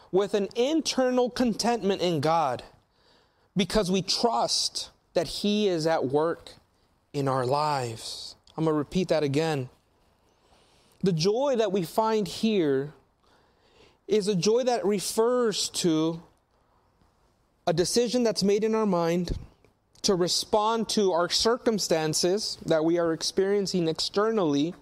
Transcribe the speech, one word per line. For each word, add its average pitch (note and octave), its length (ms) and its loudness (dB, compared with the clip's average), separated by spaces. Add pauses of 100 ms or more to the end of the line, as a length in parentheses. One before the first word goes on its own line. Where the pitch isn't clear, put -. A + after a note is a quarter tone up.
(120)
with F#3+ 220 0
an G3 220 0
internal B3+ 760 0
contentment G#3 720 -2
in E3+ 180 0
God, D3 440 0 (920)
because G3 360 0
we F#3+ 100 0
trust - 880 -2 (240)
that E3+ 140 0
He G#3 400 0
is E3 180 0
at D#3+ 200 0
work D3+ 480 -2 (600)
in C#3 140 -2
our C3 180 0
lives. C3+ 880 -4 (220)
I'm D#3 80 -2
gonna D#3+ 100 2
repeat E3+ 340 -2
that D#3 120 2
again. C#3+ 480 -2 (1300)
The F#3+ 80 2
joy G#3+ 460 0
that G#3+ 140 0
we F#3+ 120 0
find A3 440 0
here D3+ 680 0 (1120)
is G3 200 2
a G#3 80 0
joy G#3+ 280 2
that A#3+ 200 0
refers A3 840 0
to E3 540 0 (1400)
a F3+ 60 0
decision A#3 500 2
that's A3 180 0
made G3+ 220 2
in A3 100 0
our A3 140 2
mind E3+ 500 0 (640)
to G3+ 140 2
respond G#3+ 760 0
to G3 220 2
our E3+ 180 0
circumstances F#3 1400 0
that D#3+ 180 2
we E3+ 140 2
are E3 160 0
experiencing F#3+ 760 0
externally E3+ 960 0